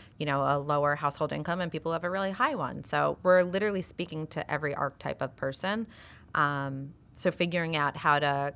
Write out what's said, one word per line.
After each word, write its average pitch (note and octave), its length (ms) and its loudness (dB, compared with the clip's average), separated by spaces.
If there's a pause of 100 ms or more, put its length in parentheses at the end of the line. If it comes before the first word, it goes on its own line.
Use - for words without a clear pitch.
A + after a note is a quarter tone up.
(180)
you D3+ 80 -4
know, C#3 160 2
a C#3 180 2
lower D3 380 2
household D3+ 340 0
income E3+ 300 -2
and E3+ 100 -2
people E3 200 -4
who - 20 0
have E3 100 -2
a F3 60 0
really F#3+ 220 -2
high C4 240 0
one. C#3 280 -4
So D3 400 0
we're F#3 200 8
literally G3 380 0
speaking D#3 460 -6
to - 240 -6
every D3 240 -2
archetype - 460 -4
of B2+ 160 -6
person. G3 500 -4 (480)
Um, C#3 540 -2 (260)
so F3+ 160 0
figuring E3+ 460 0
out C#3+ 180 2
how D3 240 4
to C#3+ 360 2